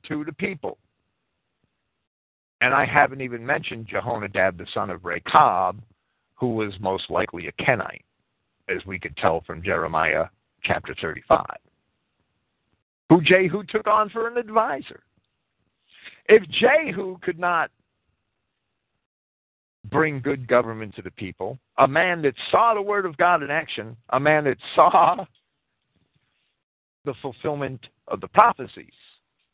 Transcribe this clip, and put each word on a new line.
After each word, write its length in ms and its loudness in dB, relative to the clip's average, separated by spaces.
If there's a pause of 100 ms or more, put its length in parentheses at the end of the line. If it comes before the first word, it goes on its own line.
to 160 -6
the 80 -10
people. 440 -8 (1900)
And 100 4
I 140 2
haven't 340 2
even 240 -8
mentioned 420 -6
Jehonadab, 680 -2
the 160 -14
son 160 -4
of 160 -10
Rechab, 720 2 (560)
who 200 -4
was 260 -4
most 300 -4
likely 380 -4
a 40 -10 (100)
Kenite, 420 -2 (680)
as 160 -4
we 120 -8
could 200 -12
tell 280 0
from 160 -12
Jeremiah 600 0 (380)
chapter 360 -4
thirty-five, 600 -2 (1500)
who 100 8
Jehu 440 4
took 220 -4
on 220 2
for 180 -6
an 120 -6
advisor. 600 -4 (1300)
If 200 8
Jehu 720 0
could 160 -6
not 320 -2 (2250)
bring 300 0
good 280 -4
government 480 0
to 60 -14
the 80 -14
people, 480 -10 (180)
a 100 6
man 360 0
that 120 0 (160)
saw 220 4
the 100 -4
word 220 -2
of 140 -8
God 240 2
in 80 -6
action, 460 -8 (140)
a 80 2
man 260 4
that 120 0 (180)
saw 520 6 (1800)
the 160 -6
fulfillment 640 -6 (220)
of 140 -6
the 60 -10
prophecies, 680 0 (600)